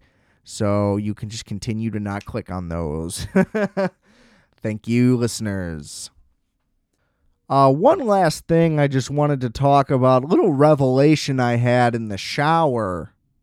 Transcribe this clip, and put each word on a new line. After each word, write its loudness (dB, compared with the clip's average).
So -2
you -4
can -12
just -14
continue -6
to -6
not -8
click -10
on -8
those. -6
<laughs> 0
Thank -8
you, 2
listeners. -6
Uh, 4
one 2
last 0
thing 2
I 2
just -2
wanted 0
to -4
talk 2
about. 2
A -10
little 2
revelation 4
I 0
had 2
in -6
the -6
shower -2